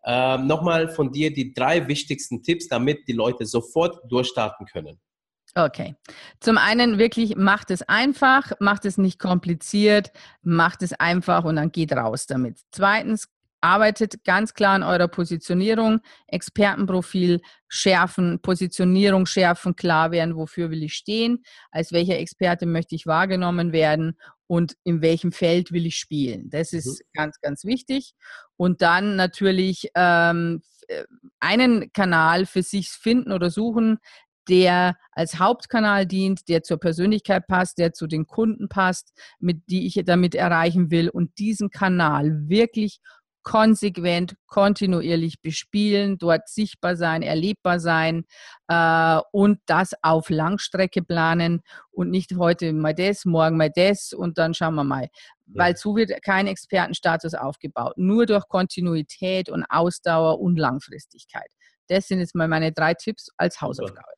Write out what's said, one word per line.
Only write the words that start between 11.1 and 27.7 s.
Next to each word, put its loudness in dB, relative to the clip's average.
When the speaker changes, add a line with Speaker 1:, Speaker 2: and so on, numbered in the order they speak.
Speaker 2:
und 0
dann -2
geht -2
raus -2
damit. -4
Zweitens, -2
arbeitet 2
ganz 0
klar 4
an 0
eurer 2
Positionierung, 0
Expertenprofil 0
schärfen, 2
Positionierung 2
schärfen, 0
klar 0
werden, -2
wofür -6
will -6
ich -8
stehen, -4
als -4
welcher 0
Experte -2
möchte -2
ich -8
wahrgenommen 0
werden 0
und 0
in 0
welchem 0
Feld 0
will -2
ich -6
spielen. -6
Das -6
Speaker 1:
Mhm. -6
Speaker 2:
ist -8
ganz, -6
ganz -8
wichtig. -6